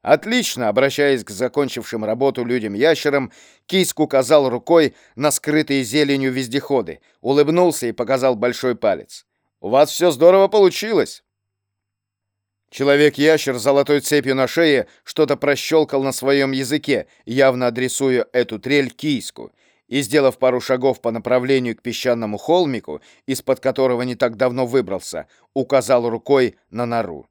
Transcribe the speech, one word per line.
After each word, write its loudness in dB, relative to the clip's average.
«Отлично!» — -2
обращаясь 0
к -18
закончившим -6
работу -2
людям-ящерам, -2
Кийск -2
указал 2
рукой 2
на -2
скрытые -2
зеленью 0
вездеходы, -4
улыбнулся 2
и -4
показал 0
большой -2
палец. -4
«У -10
вас 4
всё 0
здорово 6
получилось!» 0
Человек-ящер 2
с -10
золотой 2
цепью 0
на 0
шее 2
что-то 0
прощёлкал 0
на -4
своём 0
языке, -2
явно 2
адресуя -2
эту -2
трель 0
Кийску, -8
и, -2
сделав 0
пару 2
шагов -2
по -4
направлению 0
к -20
песчаному -4
холмику, -2
из-под -4
которого 0
не -6
так -2
давно -2
выбрался, -4
указал 0
рукой 0
на -6
нору. -6